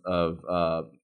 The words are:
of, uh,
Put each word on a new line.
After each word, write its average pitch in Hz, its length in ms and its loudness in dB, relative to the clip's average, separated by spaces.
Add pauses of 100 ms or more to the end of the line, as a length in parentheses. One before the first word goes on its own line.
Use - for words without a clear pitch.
of, 85 340 0 (100)
uh, 82 320 2 (220)